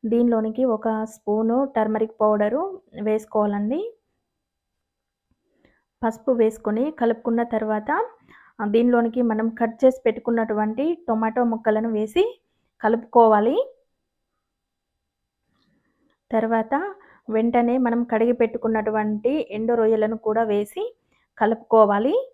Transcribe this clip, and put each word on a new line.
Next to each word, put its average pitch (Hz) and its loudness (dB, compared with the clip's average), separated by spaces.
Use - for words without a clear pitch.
దీనిలోనికి 233 0
ఒక 220 -2
స్పూను 226 -2
టర్మరిక్ 220 -2
పౌడరు 214 0
వేసుకోవాలండి. 214 -2
పసుపు 226 -4
వేసుకొని 220 0
కలుపుకున్న 233 -2
తర్వాత, 220 -4
ఆ, 214 -4
దీనిలోనికి 233 2
మనం 226 0
కట్ 226 -4
చేసి 262 4
పెట్టుకున్నటువంటి 226 -2
టొమాటో 226 0
ముక్కలను 226 -2
వేసి 220 -2
కలుపుకోవాలి. 226 2
తర్వాత 226 -2
వెంటనే 240 2
మనం 240 0
కడిగి 226 0
పెట్టుకున్నటువంటి 220 -2
ఎండు 220 -4
రొయ్యలను 220 2
కూడా 220 -2
వేసి 220 -4
కలుపుకోవాలి. 226 2